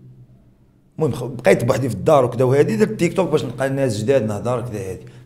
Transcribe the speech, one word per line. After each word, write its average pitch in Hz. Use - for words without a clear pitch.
المهم 151
خ-، 123
بقيت 127
بوحدي 127
في 104
الدار 135
وكذا 123
وهادي، 143
درت 214
تيك 170
توك 185
باش 147
نلقى 131
الناس 135
جداد 131
نهضر 107
كذا 110
هادي 95